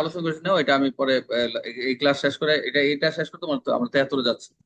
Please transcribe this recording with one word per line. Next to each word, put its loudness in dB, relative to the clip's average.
আলোচনা -4
করেছি -4
নাও, 4
এটা 2
আমি 4
পরে, 2
আহ, -2
এই 0
ক্লাস 4
শেষ 2
করে, 2
এটা, 0
এটা 0
শেষ -2
করে -18
তোমার -2
তো -4
আমরা -2
তিয়াত্তরে 0
যাচ্ছি, -4